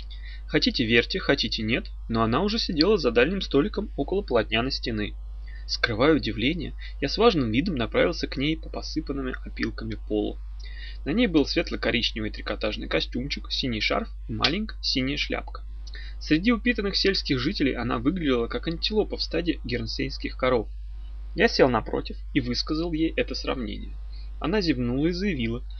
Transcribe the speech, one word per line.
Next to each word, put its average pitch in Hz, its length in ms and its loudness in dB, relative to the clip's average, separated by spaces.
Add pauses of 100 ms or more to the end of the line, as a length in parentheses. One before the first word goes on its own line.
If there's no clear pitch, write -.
(480)
Хотите 160 380 2
верьте, 120 340 6
хотите 120 440 2
нет, 120 260 0 (200)
но 113 120 2
она 117 200 4
уже 208 180 2
сидела 196 380 4
за 123 120 2
дальним 120 320 4
столиком 139 560 0
около 190 240 0
полотняной 117 500 0
стены. 107 440 -4 (500)
Скрывая 123 480 4
удивление, 107 640 0 (260)
я - 80 0
с - 80 -2
важным 175 320 4
видом 151 260 2
направился 151 520 2
к - 100 -6
ней 156 180 0
по - 140 -8
посыпанным 135 640 -4 (120)
опилками 113 520 -4 (100)
полу. 107 300 0 (680)
На 135 40 -2
ней 233 160 4
был 151 220 4
светло-коричневый 117 840 0
трикотажный 110 580 -4
костюмчик, - 640 -2
синий 117 300 -2
шарф 175 280 0 (180)
и 117 60 -4
маленькая 143 500 0
синяя 135 340 0
шляпка. - 460 -4 (560)
Среди 175 320 4
упитанных 220 460 0
сельских 190 420 2
жителей 131 340 2
она 120 240 -2
выглядела 131 500 2
как 120 200 -4
антилопа 175 500 0
в - 60 -4
стаде - 400 -2
гернсейских 117 720 -4
коров. 127 320 2 (680)
Я 196 120 6
сел 160 200 6
напротив 123 500 0 (160)
и 139 80 4
высказал 156 520 -2
ей 160 220 0
это - 180 0
сравнение. 113 640 -4 (420)
Она 196 220 0
зевнула 131 460 2
и 180 40 4
заявила, 139 520 0 (160)